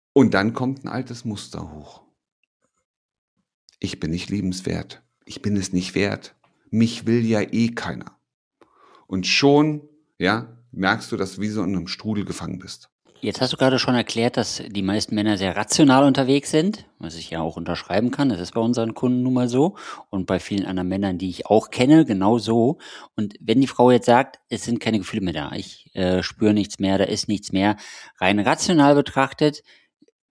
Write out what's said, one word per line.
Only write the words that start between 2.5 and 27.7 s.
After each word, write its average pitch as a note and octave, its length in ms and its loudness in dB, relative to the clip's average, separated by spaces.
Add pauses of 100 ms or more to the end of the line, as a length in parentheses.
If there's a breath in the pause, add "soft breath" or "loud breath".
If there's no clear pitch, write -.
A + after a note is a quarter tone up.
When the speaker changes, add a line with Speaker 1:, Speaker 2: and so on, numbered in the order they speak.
Speaker 1:
"Ich - 220 -8
bin D#2 100 -4
nicht F2 180 -6
liebenswert. F2+ 720 -6 (220)
Ich - 180 -18
bin G2+ 140 -2
es F#2+ 160 -4
nicht F2+ 240 -4
wert. - 400 -4 (360)
Mich A2+ 340 0
will A#2 200 2
ja A2 140 0
eh A2+ 300 0
keiner." - 480 -10 (880 soft breath)
Und F#2 200 -4
schon, D3 600 4 (300)
ja, G#2+ 400 -2 (160)
merkst F#2+ 360 -2
du, A#2+ 60 -4
dass F#2+ 200 -6
du F#2+ 60 -10
wie G#2 60 -4
so G#2+ 160 -4
in G2 100 -2
einem F2 140 -6
Strudel G#2 380 -6
gefangen E2+ 340 -10
bist. - 300 -18 (320)
Speaker 2:
Jetzt - 200 -6
hast B2+ 100 0
du - 60 -4
gerade C3 220 4
schon B2+ 160 0
erklärt, A#2+ 420 0
dass - 320 -4
die G2+ 120 -6
meisten G2 320 -2
Männer G#2 240 0
sehr F#2 200 -2
rational C3+ 480 4
unterwegs C#3 460 2
sind, F#3 340 0 (140)
was D#2+ 160 -12
ich E2 160 -14
ja E2 100 -6
auch D#2+ 160 -6
unterschreiben F2+ 540 -2
kann. C#3 180 0
Das F#2 100 -2
ist - 140 -8
bei A#2 80 0
unseren A2+ 320 0
Kunden B2 300 0
nun B2+ 100 0
mal B2 160 0
so C#3 260 2 (340 loud breath)
und F#2+ 160 -4
bei F#2+ 140 0
vielen G2 260 -4
anderen F#2 220 -4
Männern, F#2+ 300 -2
die F#2 120 -4
ich - 160 -10
auch G#2+ 240 4
kenne, D3 360 6
genau G2+ 340 2
so. A2+ 380 2 (400 loud breath)
Und G#2 240 -4
wenn A2+ 180 2
die C3+ 80 4
Frau B2 240 4
jetzt A#2+ 140 4
sagt, B2 420 4
"Es A2 160 -6
sind A#2 160 -2
keine A2 200 0
Gefühle G2+ 220 -4
mehr F#2+ 120 -2
da, D2 180 -6
ich, - 440 -14
äh, F#2 280 0
spüre G#2+ 300 0
nichts G2+ 260 -2
mehr, F#2+ 180 0
da G2 60 2
ist - 240 -4
nichts G3+ 240 -6
mehr", G3+ 240 2 (440 loud breath)